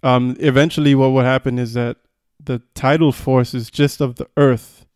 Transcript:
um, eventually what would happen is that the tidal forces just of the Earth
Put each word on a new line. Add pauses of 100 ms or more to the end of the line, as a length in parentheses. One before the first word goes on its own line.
um,
eventually
what
would
happen
is
that (480)
the (140)
tidal
forces
just
of
the
Earth (100)